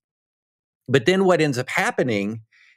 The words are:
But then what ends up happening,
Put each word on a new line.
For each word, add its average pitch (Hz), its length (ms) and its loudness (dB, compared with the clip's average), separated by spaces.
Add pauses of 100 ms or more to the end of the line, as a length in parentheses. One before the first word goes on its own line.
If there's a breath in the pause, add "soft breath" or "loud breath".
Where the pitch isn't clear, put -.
(880)
But 123 180 2
then 185 180 2
what 180 160 4
ends 143 180 0
up 127 100 -6
happening, 117 760 -2 (340 soft breath)